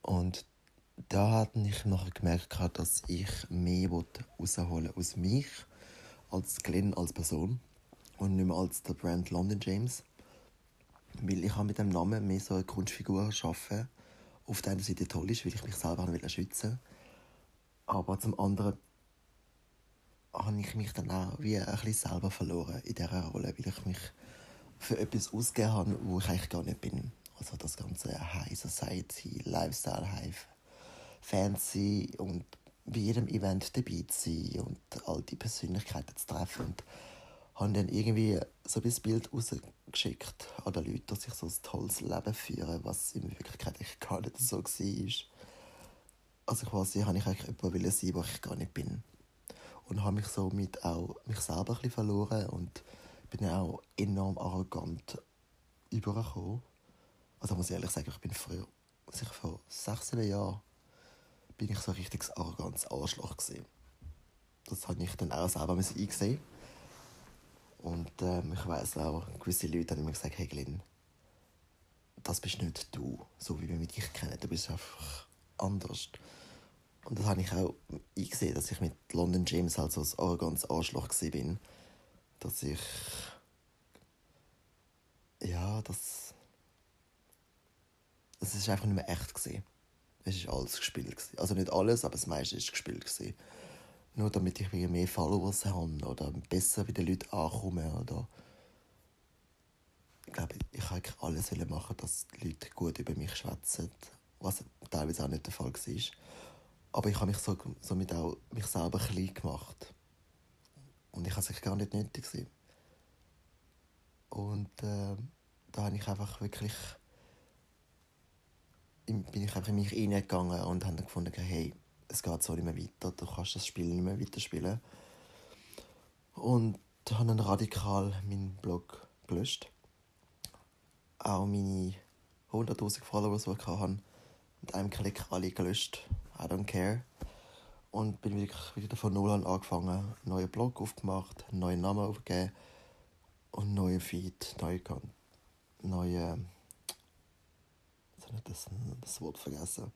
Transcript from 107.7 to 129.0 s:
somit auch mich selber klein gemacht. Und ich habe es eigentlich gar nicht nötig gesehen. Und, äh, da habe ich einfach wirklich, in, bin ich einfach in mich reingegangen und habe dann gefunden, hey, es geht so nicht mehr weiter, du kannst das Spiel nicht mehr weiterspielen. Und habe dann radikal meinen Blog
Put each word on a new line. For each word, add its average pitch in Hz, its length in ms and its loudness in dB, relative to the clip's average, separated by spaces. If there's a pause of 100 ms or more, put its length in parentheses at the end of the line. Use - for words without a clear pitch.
somit 92 340 0
auch 82 240 0 (140)
mich 110 140 -2
selber 87 340 2
klein 92 340 0
gemacht. - 600 -6 (1160)
Und 87 140 -6
ich 95 60 0
habe 98 100 0
es - 60 0
eigentlich - 140 -6
gar 98 160 0
nicht 101 160 0
nötig 104 300 -2
gesehen. - 260 -6 (1800)
Und, 101 540 -4
äh, 101 320 -2 (560)
da - 120 -4
habe 98 120 0
ich 98 140 -4
einfach 104 320 -4
wirklich, 104 320 -4 (2250)
in, 104 180 0
bin 101 200 -2
ich 101 120 -2
einfach 95 140 -2
in 104 60 4
mich 101 180 2
reingegangen 95 680 2
und 87 200 0
habe 85 140 0
dann - 80 -4
gefunden, 87 300 -2
hey, 85 380 0 (360)
es - 140 -4
geht 82 200 0
so - 100 0
nicht 82 120 0
mehr 82 100 0
weiter, - 360 -4
du - 140 -8
kannst - 300 -4
das 90 100 -4
Spiel 87 200 -2
nicht 87 180 2
mehr 98 160 0
weiterspielen. 95 640 -2 (1500)
Und 113 460 4 (320)
habe 113 140 6
dann 113 140 6
radikal 101 720 4 (140)
meinen 98 300 -2
Blog - 500 -6 (180)